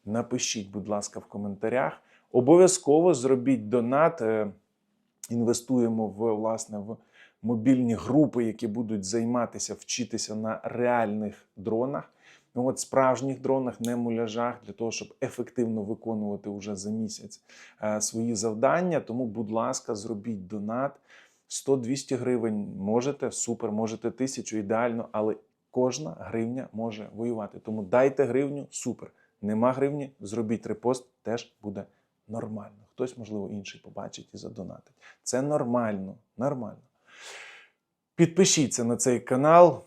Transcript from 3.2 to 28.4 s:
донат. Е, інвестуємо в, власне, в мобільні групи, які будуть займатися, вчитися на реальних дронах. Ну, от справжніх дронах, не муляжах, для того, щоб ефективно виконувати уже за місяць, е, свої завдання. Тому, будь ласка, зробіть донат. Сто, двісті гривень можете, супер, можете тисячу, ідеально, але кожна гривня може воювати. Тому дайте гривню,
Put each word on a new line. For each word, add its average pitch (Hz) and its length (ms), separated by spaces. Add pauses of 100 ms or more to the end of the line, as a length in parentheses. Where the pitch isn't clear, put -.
донат. 131 520
Е, 110 300 (800)
інвестуємо 117 760
в, 107 280
власне, 110 420
в 107 200 (460)
мобільні 120 520
групи, 123 480
які 113 240
будуть 107 360
займатися, 113 680
вчитися 107 640
на 110 280
реальних 113 840 (120)
дронах. 120 560 (420)
Ну, 123 100
от 131 140
справжніх 131 600
дронах, 131 400
не 120 140
муляжах, 117 600 (100)
для 101 80
того, 113 180
щоб - 300
ефективно 113 600
виконувати 104 680
уже 101 260
за 98 140
місяць, - 520 (420)
е, 107 180
свої 113 340
завдання. 135 640
Тому, 120 260
будь 107 260
ласка, 120 440
зробіть 104 520
донат. 110 440 (560)
Сто, - 300
двісті 131 380
гривень 113 640
можете, 120 540
супер, 113 400
можете 110 400
тисячу, 127 460
ідеально, 113 540
але 107 240 (360)
кожна 127 480
гривня 113 540
може 110 420
воювати. 110 440
Тому 110 240
дайте 135 400
гривню, 139 460